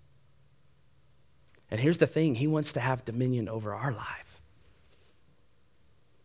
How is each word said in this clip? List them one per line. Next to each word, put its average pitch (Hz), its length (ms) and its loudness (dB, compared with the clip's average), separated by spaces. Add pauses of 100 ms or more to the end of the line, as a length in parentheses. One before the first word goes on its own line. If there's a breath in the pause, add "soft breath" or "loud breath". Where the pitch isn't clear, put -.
(1700)
And 107 80 -2
here's 160 200 4
the 156 80 6
thing, 156 280 2
he 127 120 0
wants 156 260 0
to 135 80 -4
have 123 240 0
dominion 120 460 0
over 107 240 -6
our 123 180 -4
life. - 480 -12 (1800)